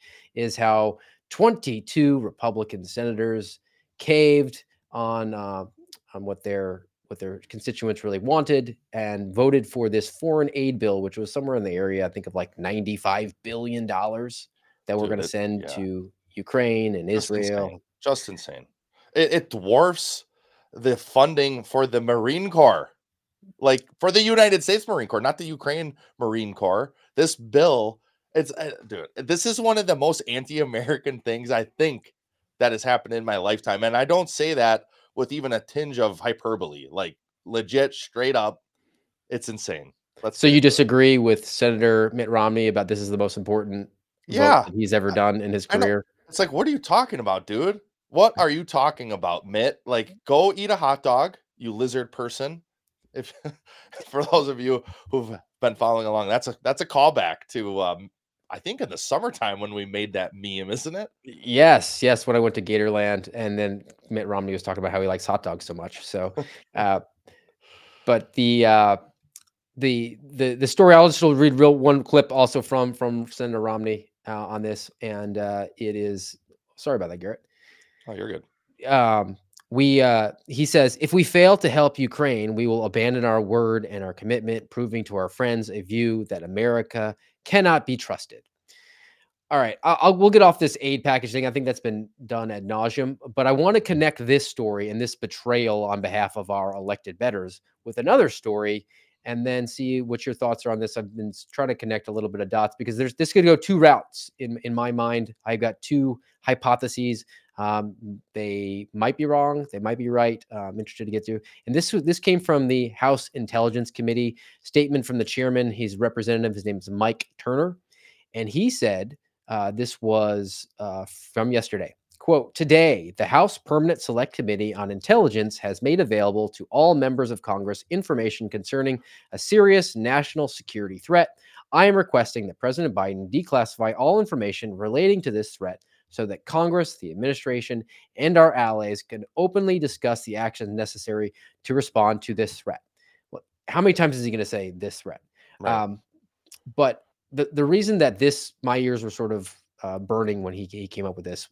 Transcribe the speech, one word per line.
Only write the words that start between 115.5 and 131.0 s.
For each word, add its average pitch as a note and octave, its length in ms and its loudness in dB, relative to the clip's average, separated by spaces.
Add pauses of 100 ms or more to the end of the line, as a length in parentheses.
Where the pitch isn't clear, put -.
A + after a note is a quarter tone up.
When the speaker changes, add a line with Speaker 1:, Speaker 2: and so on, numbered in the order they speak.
Speaker 1:
He's G#2 280 -6
representative. A2+ 580 0
His G2+ 80 -14
name G2+ 140 -4
is F#2+ 120 -14
Mike A2 380 -2 (100)
Turner. D#3 400 -2 (560)
And A2+ 140 -6
he D#3+ 220 0
said, G#2+ 480 -4 (320)
uh, G#2 220 -4
this A#2+ 300 -8
was, G#2 680 -2 (100)
uh, F#2+ 260 -10 (280)
from A2+ 180 0
yesterday. G#2+ 420 -4 (260)
Quote, D3+ 360 2
"Today, D3 640 4
the G#2+ 80 0
House D3 320 4
Permanent D#3 440 0
Select A#2+ 320 -4
Committee G#2+ 400 -4
on G2 160 -8
Intelligence A2 680 2
has G2+ 240 -8
made D3+ 180 0
available G#2 500 0
to - 200 -18
all D#3+ 260 4
members C3 360 0
of A2 100 -10
Congress G2+ 480 -8
information A#2+ 600 -4
concerning C3 520 -4 (320)
a G#2+ 40 -12
serious G3 600 4
national C#3 500 -2
security G2+ 500 -10
threat. E3+ 320 2 (420)